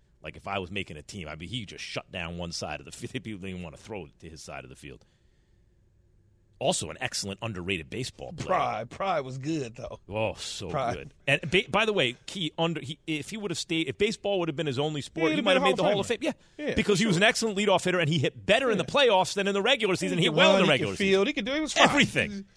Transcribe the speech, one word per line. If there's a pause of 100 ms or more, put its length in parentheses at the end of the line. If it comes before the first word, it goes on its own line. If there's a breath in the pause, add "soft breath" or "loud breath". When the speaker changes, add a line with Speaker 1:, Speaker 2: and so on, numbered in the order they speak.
(220)
Speaker 1:
Like,
if
I
was
making
a
team,
I'd
be,
he
just
shut
down
one
side
of
the
field.
<laughs>
People
didn't
even
wanna
throw
it
to
his
side
of
the
field. (1500)
Also
an
excellent,
underrated
baseball
player. (140)
Speaker 2:
Pry,
Pry
was
good,
though.
Speaker 1:
Oh,
so
Speaker 2:
Pry.
Speaker 1:
good. (140)
And
ba-,
by
the
way, (100)
Key,
under,
he,
if
he
would
have
stayed,
if
baseball
would
have
been
his
only
sport,
Speaker 2:
He'd
Speaker 1:
he
Speaker 2:
have
Speaker 1:
might
Speaker 2:
been
Speaker 1:
have
Speaker 2:
a
Speaker 1:
made
the
Speaker 2:
Hall
Speaker 1:
Hall
Speaker 2:
of
Speaker 1:
of
Fame.
Yeah, (320 soft breath)
Speaker 2:
Yeah,
Speaker 1:
because
Speaker 2:
for
Speaker 1:
he
was
an
Speaker 2:
sure.
Speaker 1:
excellent
leadoff
hitter,
and
he
hit
better
in
the
Speaker 2:
Yeah.
Speaker 1:
playoffs
than
in
the
regular
season.
He
Speaker 2:
He
Speaker 1:
hit
well
in
Speaker 2:
could
Speaker 1:
the
Speaker 2:
run,
he
Speaker 1:
regular
Speaker 2:
could
field, (120)
Speaker 1:
season.
Speaker 2:
he
could
do,
he
was
fine.
Speaker 1:
Everything.
Speaker 2:
He's
a (140)